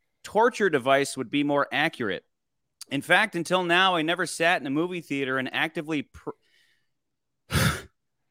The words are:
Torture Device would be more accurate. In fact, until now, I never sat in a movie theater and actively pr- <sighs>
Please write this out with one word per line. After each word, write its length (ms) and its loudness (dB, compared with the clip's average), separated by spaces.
Torture 480 2
Device 460 2
would 140 -6
be 120 0
more 300 2
accurate. 520 -2
In 140 -4
fact, 320 2
until 300 0
now, 320 4
I 60 0
never 240 -2
sat 340 0
in 60 -10
a 40 -6
movie 300 -2
theater 380 -2
and 140 -6
actively 500 -4
pr- 280 -14
<sighs> 80 0